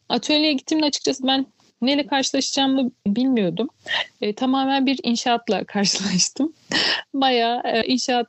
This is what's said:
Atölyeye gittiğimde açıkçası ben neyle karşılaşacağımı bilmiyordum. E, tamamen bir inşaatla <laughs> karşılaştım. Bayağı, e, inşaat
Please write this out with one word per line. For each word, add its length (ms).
Atölyeye 440
gittiğimde 340
açıkçası 400
ben 200
neyle 240
karşılaşacağımı 840
bilmiyordum. 640
E, 120
tamamen 540
bir 160
inşaatla 600
<laughs> 20
karşılaştım. 840
Bayağı, 500
e, 220
inşaat 420